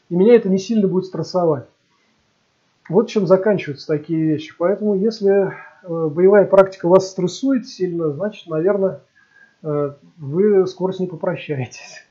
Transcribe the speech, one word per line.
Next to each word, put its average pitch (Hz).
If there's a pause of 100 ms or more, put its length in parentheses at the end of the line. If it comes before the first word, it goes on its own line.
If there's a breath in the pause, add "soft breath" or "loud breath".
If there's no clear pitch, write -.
И 175
меня 214
это 196
не 190
сильно 208
будет 180
стрессовать. 160 (1200)
Вот 220
чем 202
заканчиваются 185
такие 160
вещи. 156
Поэтому, 202
если, 196 (320 loud breath)
э, 165
боевая 185
практика 190
вас 185
стрессует 240
сильно, 170
значит, 180
наверное, 175 (600 soft breath)
э, 147 (240)
вы 180
скоро 180
с 185
ней 185
попрощаетесь. -